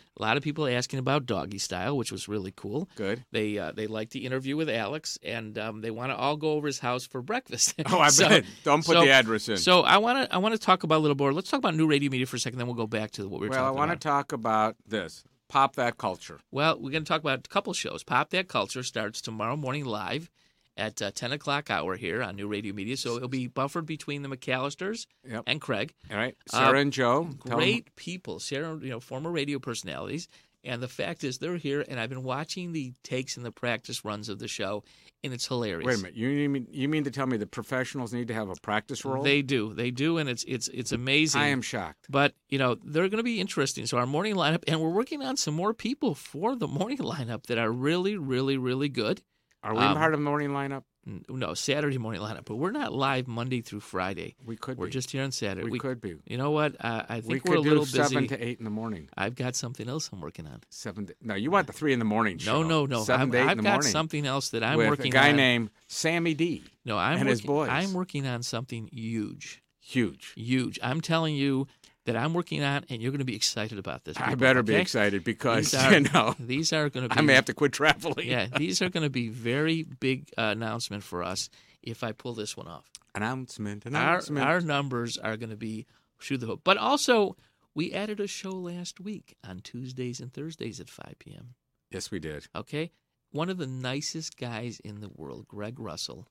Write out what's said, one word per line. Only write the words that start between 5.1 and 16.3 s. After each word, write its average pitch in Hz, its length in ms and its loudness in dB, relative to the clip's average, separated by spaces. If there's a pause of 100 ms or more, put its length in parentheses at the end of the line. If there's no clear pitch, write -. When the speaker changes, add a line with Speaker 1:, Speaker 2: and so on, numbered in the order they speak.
Speaker 1:
and, 110 340 -6
um, 110 240 -6
they 113 80 -6
wanna 120 260 -6
all 139 220 0
go 151 140 -2
over 151 160 -2
his 135 100 -4
house 123 260 -2
for 127 200 -10
breakfast. 208 560 -2
<laughs> 151 120 0
Speaker 2:
Oh, 180 80 6
I 147 100 10
Speaker 1:
So, 156 200 8
Speaker 2:
bet. 175 160 8 (180)
Don't 151 220 4
put 165 80 6
Speaker 1:
so, 170 80 10
Speaker 2:
the 143 100 10
address 113 380 6
in. 104 80 2
Speaker 1:
so 180 240 8
I - 160 8
wanna, 247 320 4
I - 80 0
wanna 214 220 2
talk 185 240 4
about 156 140 6
a 156 60 6
little 147 140 6
more. 139 160 4
Let's 180 160 -2
talk 294 80 2
about 220 160 2
New 156 140 4
Radio 143 240 4
Media 127 160 0
for 127 80 -8
a 117 40 -2
second, 127 200 -4
then 120 80 -2
we'll 120 80 -4
go 117 120 0
back 107 240 -2
to 98 160 -6
what 92 140 -6
we 107 60 -2
were - 40 -2
Speaker 2:
Well, 131 80 2
I 127 100 4
Speaker 1:
talking 135 100 -2
Speaker 2:
wanna 156 140 2
Speaker 1:
about. - 80 -6
Speaker 2:
talk 143 300 2
about 110 440 2 (120)
this. 101 360 -4 (260)
Pop 135 280 4
That 120 200 2
Culture. 90 420 -6 (120)